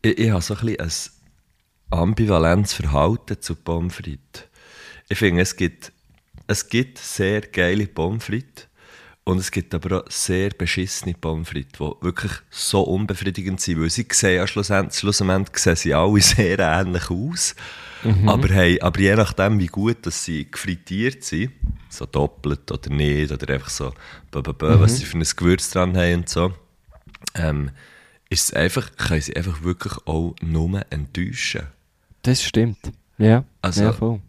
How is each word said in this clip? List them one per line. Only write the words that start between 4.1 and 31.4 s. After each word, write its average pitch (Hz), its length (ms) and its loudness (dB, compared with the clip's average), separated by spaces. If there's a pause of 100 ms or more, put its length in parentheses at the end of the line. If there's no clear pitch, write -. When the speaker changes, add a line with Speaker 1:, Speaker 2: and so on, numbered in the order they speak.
Speaker 1:
Ich 95 100 -2
finde, 87 240 4
es - 140 -2
gibt, - 360 -4 (540)
es - 220 -4
gibt 123 300 -2
sehr 104 440 -2
geile 98 440 0
Pommes 90 380 -4
frites - 440 -8 (560)
und 92 140 0
es 92 120 -4
gibt - 240 -6
aber 90 300 -2
auch - 60 -20
sehr 95 400 -2
beschissene 90 640 -6
Pommes 80 340 -6
frites, 69 300 -10
die 76 120 -4 (120)
wirklich 87 300 -4 (180)
so - 320 0
unbefriedigend 95 760 -2
sind, 82 200 -2
weil 82 100 2
sie 117 200 -4
sehen 92 260 4
ja 92 100 2
schlussendlich, 101 520 0
schlussendlich 98 600 0
sehen 85 180 4
sie 78 180 0
alle 98 260 6
<laughs> - 20 6
sehr 95 360 4
ähnlich 87 520 0
aus. 127 440 -4 (480)
Speaker 2:
Mhm. 104 260 4
Speaker 1:
Aber 92 200 4
hey, 90 320 6
aber 87 200 0
je 98 140 6
nachdem, 104 440 2
wie 92 80 2
gut 110 400 -2
dass - 180 -6
sie 78 280 -6
frittiert 101 720 -6
sind, 104 280 -4 (360)
so - 180 -12
doppelt 71 640 -4
oder - 200 -8
nicht, 73 420 0
oder 67 220 -4
einfach 67 160 -8
so, 65 240 -8 (360)
bö, 71 120 -6
bö, 69 100 -6
bö, 78 240 2
Speaker 2:
Mhm. 98 40 8
Speaker 1:
was 113 180 6
sie - 80 -4
für - 120 -6
ein 82 40 0 (140)
Gewürz 87 340 2
dran 90 260 0
haben 87 200 4
und 85 120 -4
so, 90 240 -2 (840)
ähm, 73 360 -2 (580)
ist - 160 0
es - 100 -4
einfach, - 420 0
können - 260 0
sie - 140 -8
einfach 82 260 -4
wirklich 87 320 -4 (120)
auch 80 360 -2
nur 82 480 -2
enttäuschen. 85 720 -6 (600)